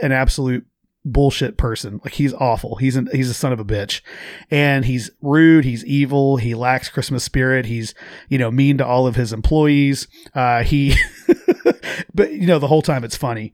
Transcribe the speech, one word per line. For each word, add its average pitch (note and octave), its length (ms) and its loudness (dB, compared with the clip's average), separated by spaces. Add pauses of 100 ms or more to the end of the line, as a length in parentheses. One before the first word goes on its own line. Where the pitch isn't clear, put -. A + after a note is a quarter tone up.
a, - 40 -6
an C3+ 80 0
absolute C3 520 0 (400)
bullshit C#3 540 0
person. G#2+ 440 -6
Like, - 120 -12
he's C#3 180 -2
awful. A#2 440 -4
He's C3 200 0
an, B2+ 160 -2
he's C3 160 -2
a A#2+ 60 -4
son C3 180 -2
of A2 80 -6
a G#2 60 -8
bitch, G2+ 340 -4 (500)
and C#3+ 360 2
he's B2 240 -4 (100)
rude. D#3 460 6
He's A#2 180 -4
evil. C#3 540 0
He A#2 160 -4
lacks B2 340 -2
Christmas C3 360 -6
spirit. C3 420 0
He's, A2+ 260 -6 (380)
you C3+ 80 0
know, A#2 120 0
mean C#3 280 4
to C3 80 0
all B2+ 200 2
of A#2 100 0
his A#2 180 -2
employees. C#3+ 760 2 (260)
Uh, B2 280 0
he C#3 320 2 (340)
<laughs> - 60 6 (800)
But, G3+ 180 0
you G3 140 -2
know, F3 120 4
the C#3 100 -2
whole D#3 140 4
time C3 220 -2
it's - 120 -10
funny. A2 380 -8